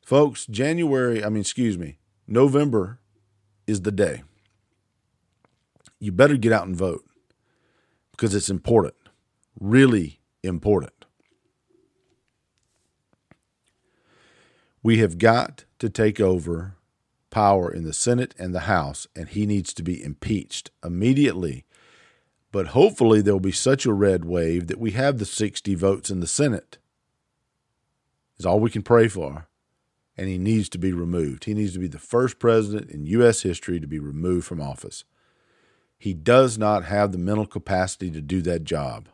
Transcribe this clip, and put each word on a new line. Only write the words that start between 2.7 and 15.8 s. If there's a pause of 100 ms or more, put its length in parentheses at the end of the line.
is
the
day. (1800)
You
better
get
out
and
vote (1040)
because
it's
important, (600)
really (220)
important. (3750)
We
have
got (140)
to